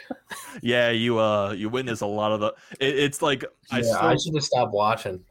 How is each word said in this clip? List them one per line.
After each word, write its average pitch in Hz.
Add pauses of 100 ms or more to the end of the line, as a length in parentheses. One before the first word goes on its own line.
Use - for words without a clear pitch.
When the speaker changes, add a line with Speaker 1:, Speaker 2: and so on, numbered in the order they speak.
Speaker 1:
<laughs> -
Speaker 2:
Yeah, 120
you, 117
uh, 104
you 104
witness 120
a 107
lot 107
of 107
the, 107 (260)
it, 135
it's 143
like, 143 (280)
I 127
Speaker 1:
Yeah, 123
Speaker 2:
still 113
Speaker 1:
I 110
should 160
have 143
stopped 120
watching. 104